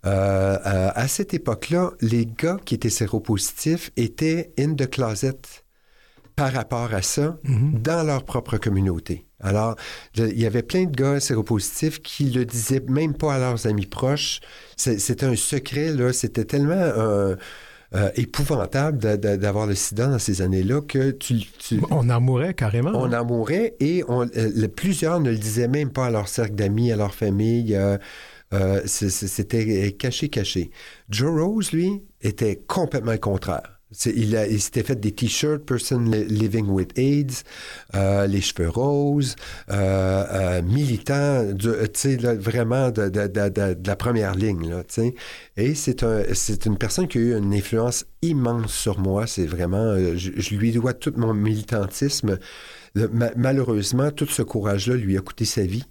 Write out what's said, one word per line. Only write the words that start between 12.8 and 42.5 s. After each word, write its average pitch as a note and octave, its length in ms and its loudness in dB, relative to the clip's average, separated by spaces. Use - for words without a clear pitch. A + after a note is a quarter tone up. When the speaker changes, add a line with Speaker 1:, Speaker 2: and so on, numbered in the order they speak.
Speaker 1:
même D3 240 2
pas D3 220 0
à C3 40 0
leurs B2 280 0
amis G#2 180 0
proches. - 560 -2
C'est, A2+ 240 0
c'était B2 260 -2
un B2+ 100 2
secret, D3 580 -2
là. B2+ 200 2
C'était A#2 320 -2
tellement, C#3+ 300 2
euh, G#2+ 600 2
euh, G2 200 2
épouvantable C#3 840 0
de, G#2+ 200 2
de, G2+ 180 2
d'avoir G2+ 320 0
le G2+ 80 2
sida G#2+ 320 -2
dans C#3 100 2
ces G2 240 0
années-là F#2+ 400 2
que C3+ 300 0
tu, A#2+ 300 -2
tu - 200 0
Speaker 2:
On B2 180 4
en A#2+ 120 4
mourait C3 340 2
carrément, A#2+ 400 0
Speaker 1:
On B2 180 0
Speaker 2:
hein ? A#2 80 0
Speaker 1:
en A#2+ 40 -2
mourait D3 540 0
et E3+ 280 2
on, B2 160 2
euh, A#2+ 40 0
le, A2 120 2
plusieurs E3+ 520 0
ne C#3 100 2
le A2+ 80 2
disaient A2 300 0
même C#3 240 0
pas C3 160 0
à - 20 0
leur G#2 180 0
cercle G#2 280 -2
d'amis, G#2 360 2
à A2 40 2
leur G#2 180 0
famille. A2 640 2
Euh, G2 240 2
euh, F#2+ 320 2
c'est, - 260 -2
c'est, G2 160 -4
c'était G2+ 640 0
caché, B2+ 380 -4
caché. F#2+ 420 -2
Joe A2 200 0
Rose, G3+ 320 0
lui, F#3+ 300 0
était G#2+ 440 0
complètement C#3 460 0
le A2 80 0
contraire. F#2+ 500 -2
C'est, - 200 -2
il A2 200 2
a, G#2+ 120 2
il G#2+ 120 0
s'était - 220 -2
fait A#2+ 180 -2
des G#2 120 0
t-shirts D3 540 0
Person B2 340 0
li-, A2 260 2
Living G#2+ 400 0
with F#2+ 320 0
aids, C3+ 460 2
euh, G2 320 4
les G2 160 2
cheveux - 260 -2
roses, C#3+ 680 2
euh, F#2+ 640 2
euh, F2+ 320 2
militant, C#3 800 2
du, G2 140 -2
euh, A2 160 2
tu G2+ 60 0
sais, C3+ 180 2
là, A#2+ 160 2
vraiment A#2 560 0